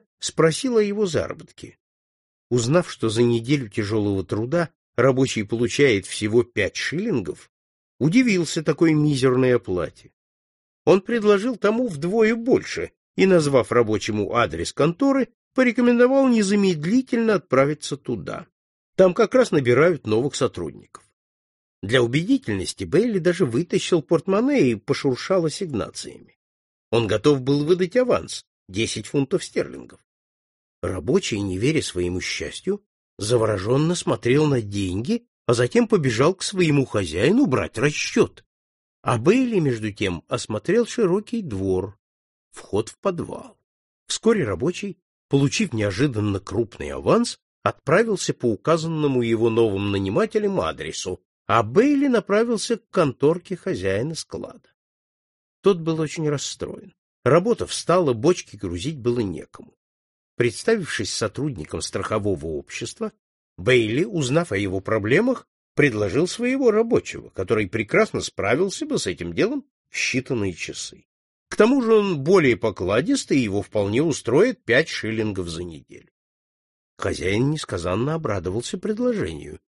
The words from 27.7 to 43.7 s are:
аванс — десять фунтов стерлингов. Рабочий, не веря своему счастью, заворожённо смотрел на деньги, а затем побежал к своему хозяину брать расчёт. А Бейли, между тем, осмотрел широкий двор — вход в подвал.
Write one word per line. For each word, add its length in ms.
аванс — 500
десять 400
фунтов 360
стерлингов. 560
Рабочий, 580
не 180
веря 240
своему 400
счастью, 600
заворожённо 800
смотрел 500
на 160
деньги, 640
а 80
затем 340
побежал 480
к 80
своему 420
хозяину 600
брать 320
расчёт. 680
А 160
Бейли, 420
между 320
тем, 360
осмотрел 580
широкий 560
двор — 560
вход 380
в 100
подвал. 580